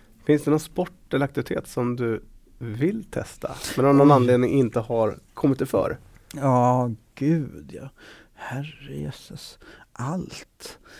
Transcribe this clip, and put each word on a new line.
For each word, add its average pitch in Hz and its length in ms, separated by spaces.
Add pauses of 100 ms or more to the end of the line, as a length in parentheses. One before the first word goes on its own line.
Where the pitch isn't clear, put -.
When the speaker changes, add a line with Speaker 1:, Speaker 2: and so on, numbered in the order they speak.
(260)
Speaker 1:
Finns 147 180
det 147 80
någon 156 80
sport - 540
eller 135 120
aktivitet - 420
som 123 280
du 117 280 (400)
vill 151 400
testa, - 480 (260)
men 127 80
av 143 100
någon 143 120
Speaker 2:
Mm. 147 80
Speaker 1:
anledning 123 360
inte 123 280
har 113 400 (140)
kommit 139 260
dig 139 80
för? - 300 (360)
Speaker 2:
Ja, 127 580 (240)
gud, 135 580
ja. - 160 (440)
Herrejösses. 143 1300 (340)
Allt. - 840 (200)